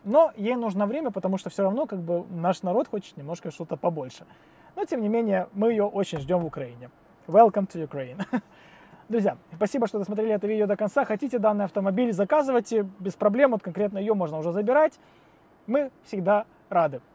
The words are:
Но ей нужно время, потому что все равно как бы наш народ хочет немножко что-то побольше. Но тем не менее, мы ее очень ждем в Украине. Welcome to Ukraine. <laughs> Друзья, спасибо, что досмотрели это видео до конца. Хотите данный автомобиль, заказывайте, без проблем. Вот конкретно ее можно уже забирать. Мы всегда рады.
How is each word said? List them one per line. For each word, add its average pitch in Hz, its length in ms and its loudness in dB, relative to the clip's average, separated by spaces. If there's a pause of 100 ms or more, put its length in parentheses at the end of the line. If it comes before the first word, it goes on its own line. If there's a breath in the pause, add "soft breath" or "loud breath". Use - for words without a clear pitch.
Но 277 320 6
ей 226 180 -2
нужно 208 300 0
время, 254 260 -4
потому 190 260 -2
что 185 120 -8
все 202 140 -2
равно 214 220 0
как 196 140 -8
бы 175 300 -2
наш 175 340 -2
народ 190 240 0
хочет - 300 -10
немножко 156 340 -10
что-то 165 240 -8
побольше. 151 500 -6 (500 loud breath)
Но 392 100 -4
тем 285 160 -4
не 208 80 0
менее, 208 440 0
мы 214 180 2
ее 208 160 2
очень 196 320 -4
ждем 165 220 0
в 170 40 -4
Украине. 123 440 -12 (380)
Welcome 202 400 6
to 160 220 -8
Ukraine. 139 420 -8
<laughs> 240 100 -2 (680 loud breath)
Друзья, 208 280 0 (180)
спасибо, 214 320 0
что 214 120 -4
досмотрели 214 340 -2
это 202 140 -2
видео 214 180 0
до 196 100 0
конца. 208 300 0
Хотите 233 320 -4
данный 208 280 2
автомобиль, 196 460 0
заказывайте, 226 760 2 (120)
без 185 160 -6
проблем. 240 360 4
Вот 214 100 -2
конкретно 196 380 -4
ее 208 160 0
можно 160 240 -2
уже 165 120 -2
забирать. 247 480 2 (680 soft breath)
Мы 269 240 0 (140)
всегда 208 400 0 (240)
рады. 156 320 2 (140)